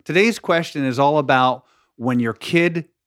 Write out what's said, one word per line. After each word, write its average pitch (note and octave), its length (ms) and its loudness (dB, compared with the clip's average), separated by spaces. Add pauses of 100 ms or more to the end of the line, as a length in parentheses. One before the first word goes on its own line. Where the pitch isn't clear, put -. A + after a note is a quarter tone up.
Today's G3 340 0
question E3 460 -4
is B2+ 160 -2
all D3 180 2
about B2+ 460 2 (320)
when B2 240 -2
your A2+ 140 -2
kid E3+ 540 -2 (180)